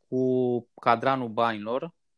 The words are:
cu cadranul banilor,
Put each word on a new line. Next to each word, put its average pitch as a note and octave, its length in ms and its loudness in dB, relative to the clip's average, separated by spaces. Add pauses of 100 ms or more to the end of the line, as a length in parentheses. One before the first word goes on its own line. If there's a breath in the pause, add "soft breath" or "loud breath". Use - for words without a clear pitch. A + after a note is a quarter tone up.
cu B2+ 580 0 (140)
cadranul C3 480 2
banilor, A#2 640 -2 (240)